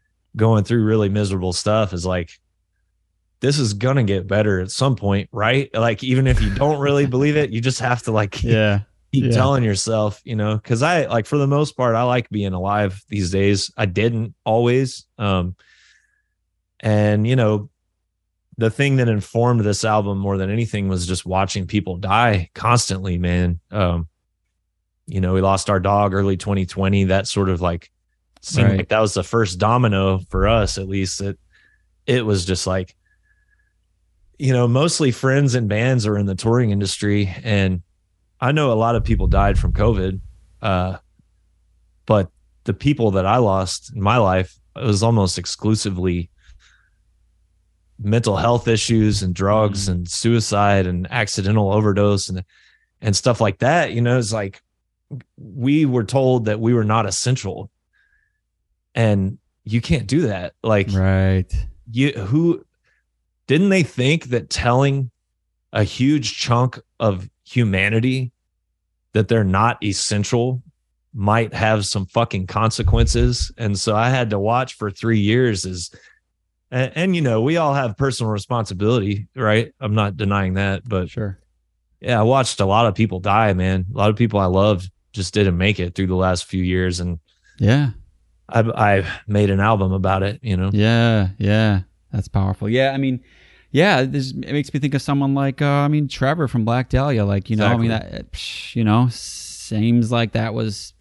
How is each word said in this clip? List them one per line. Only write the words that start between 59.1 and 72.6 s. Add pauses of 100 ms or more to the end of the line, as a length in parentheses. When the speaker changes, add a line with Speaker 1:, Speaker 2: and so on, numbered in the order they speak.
Speaker 1:
you
can't
do
that. (100)
Like,
Speaker 2:
Right. (460)
Speaker 1:
you,
who, (800)
didn't
they
think
that
telling (640)
a
huge
chunk (200)
of (160)
humanity (840)
that
they're
not
essential (500)
might
have
some
fucking
consequences?